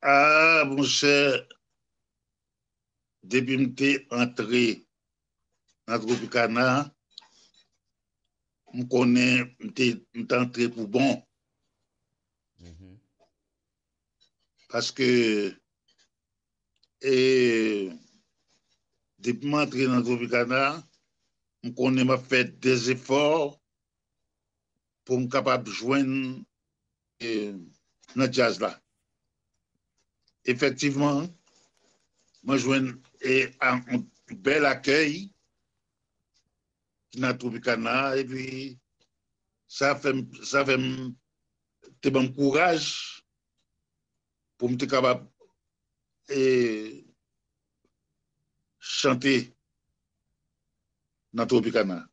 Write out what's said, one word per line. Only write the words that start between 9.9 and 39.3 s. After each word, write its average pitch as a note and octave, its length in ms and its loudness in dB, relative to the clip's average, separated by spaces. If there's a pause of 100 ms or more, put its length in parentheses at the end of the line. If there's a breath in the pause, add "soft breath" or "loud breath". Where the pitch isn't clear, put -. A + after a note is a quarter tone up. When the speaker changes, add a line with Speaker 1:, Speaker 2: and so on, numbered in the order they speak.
Speaker 1:
entré A#2+ 320 0
pour A2+ 220 -8
bon. B2 340 0 (1400)
Speaker 2:
Mhm. F2 400 -20 (1700)
Speaker 1:
Parce A#2+ 240 -6
que, A2+ 680 2 (1400)
et, A#2+ 880 2 (1300)
depuis B2 300 -6
que D3 80 0
j'étais C3 300 -2
entré - 0 -
dans B2 160 2
Tropicana, B2 840 -2 (760)
je A#2+ 60 -8
connais, C3 340 0
m'a C3 140 4
fait B2+ 420 0
des B2+ 320 2
efforts C#3+ 680 0 (1400)
pour B2+ 140 0
me B2+ 80 -2
capable B2 380 0
de G#2 60 -12
joindre, C3 720 -2 (800)
et, G#2 320 -6 (640)
dans C3 80 2
le B2+ 60 -2
jazz A#2 280 0
là. G2+ 180 -6 (1700)
Effectivement, C#3 800 0 (1160)
moi, C3+ 140 0
je B2 60 -2
joins C3 300 0 (280)
et C3 280 2 (120)
un, B2+ 260 0
un A#2+ 160 -4 (320)
bel C#3+ 300 0
accueil D3 680 0 (1800)
dans B2+ 220 -2
Tropicana, B2 800 -2
et C3+ 80 -2
puis C3 520 -12 (920)